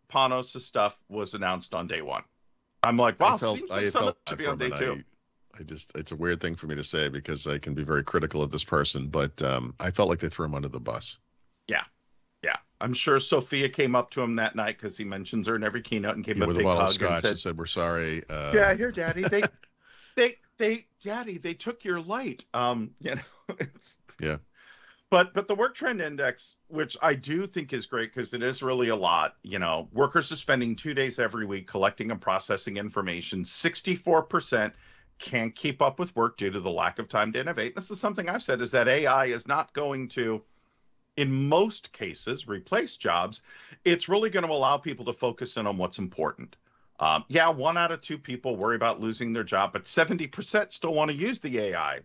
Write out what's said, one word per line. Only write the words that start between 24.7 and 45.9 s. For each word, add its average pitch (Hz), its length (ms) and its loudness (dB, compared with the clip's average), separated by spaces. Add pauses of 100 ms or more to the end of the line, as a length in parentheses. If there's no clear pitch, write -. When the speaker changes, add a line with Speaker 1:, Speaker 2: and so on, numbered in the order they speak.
Speaker 1:
But, 185 240 6
but 196 140 0
the 208 80 2
Work 254 200 0
Trend 247 260 -4
Index, 143 560 -4 (100)
which 151 340 -4
I 151 140 4
do 151 320 -4
think 156 260 -6
is 117 140 -6
great 113 260 -4
'cause 127 220 -6
it 117 80 -4
is 127 180 -2
really 127 280 2
a 110 60 4
lot, 85 480 2
you 95 160 -6
know, 82 320 0
workers 139 400 2
are 160 40 -4
spending 123 400 0
two 156 180 -8
days 135 260 0
every 113 260 0
week 98 220 -6
collecting 104 440 0
and 98 100 -4
processing 98 560 0
information. 95 680 -4
Sixty-four 170 800 2
percent 117 520 0 (420)
can't 113 380 -2
keep 139 260 -2
up 135 180 2
with 180 160 -4
work 113 220 2
due 98 140 -2
to 101 80 -4
the 90 120 -2
lack 85 280 0
of 107 100 -6
time 107 240 2
to 127 60 -2
innovate. 131 360 -4
This - 160 -8
is 196 80 -8
something 202 300 -2
I've 226 140 -2
said, 123 180 0
is 117 100 -2
that 120 160 6
A 143 200 4
I 131 200 6
is 117 200 -4
not 143 260 -2
going 139 360 -4
to, 113 340 -2 (720)
in 135 320 2
most 190 460 2
cases, 113 540 -6
replace 185 500 -4
jobs. 90 440 0 (440)
It's 170 240 4
really 214 220 2
gonna 170 200 0
allow 143 260 4
people 135 280 -6
to 120 80 -2
focus - 420 -4
in 113 120 -2
on 98 100 -2
what's 90 220 -2